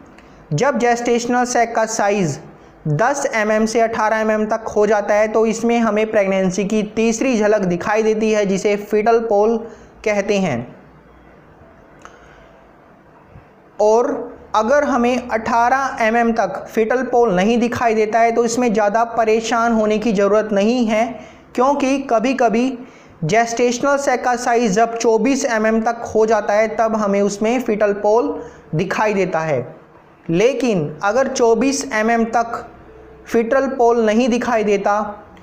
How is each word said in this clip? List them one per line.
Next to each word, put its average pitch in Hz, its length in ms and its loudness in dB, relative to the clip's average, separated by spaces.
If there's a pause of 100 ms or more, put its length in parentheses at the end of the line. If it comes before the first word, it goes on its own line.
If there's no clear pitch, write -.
(520)
जब 233 260 0
gestational 240 680 0
sac 233 320 0
का 220 100 0
size 202 520 -2 (500)
दस 240 460 0
एमएम 214 320 0
से 226 140 0
अठारह 220 360 0
एमएम 220 300 0
तक 220 180 -4 (120)
हो 208 100 4
जाता 208 280 0
है, 214 140 2
तो 220 180 2
इसमें 233 320 0
हमें 214 320 0
pregnancy 190 540 0
की 214 180 0
तीसरी 226 560 0
झलक 208 220 2
दिखाई 190 420 0
देती 214 300 0
है, 208 140 2
जिसे 196 300 0
fetal 214 420 2
pole 220 400 2 (460)
कहते 202 340 0
हैं। 135 380 -4 (3000)
और 233 540 0 (200)
अगर 220 300 2
हमें 247 440 -2
अठारह 247 720 -2
एमएम 233 320 2
तक 220 360 -4
fetal 240 340 0
pole 240 320 2
नहीं 214 240 2
दिखाई 233 360 0
देता 214 240 0
है, 233 140 2
तो 240 120 0
इसमें 240 280 0
ज़्यादा 214 320 0
परेशान 233 680 0
होने 214 260 0
की 220 140 -2
ज़रूरत 202 400 2
नहीं 220 340 2
है, 226 340 -2 (340)
क्योंकि 269 440 0
कभी-कभी 247 800 0 (460)
gestational 233 720 0
sac 269 280 -2
का 247 120 0
size 240 360 0
जब 226 240 2
चौबीस 240 480 2
एमएम 220 360 0
तक 233 160 -2 (180)
हो 220 120 4
जाता 208 260 0
है, 214 240 0
तब 220 200 0
हमें 202 260 0
उसमें 214 380 -2
fetal 208 320 0
pole 220 500 0 (320)
दिखाई 202 400 -2
देता 180 260 -2
है। 147 400 -4 (500)
लेकिन 196 720 0
अगर 220 260 0
चौबीस 247 640 0
एमएम 226 320 0
तक - 460 -4 (600)
fetal 247 360 2
pole 240 380 2
नहीं 226 220 2
दिखाई 233 360 0
देता, 208 600 -2 (180)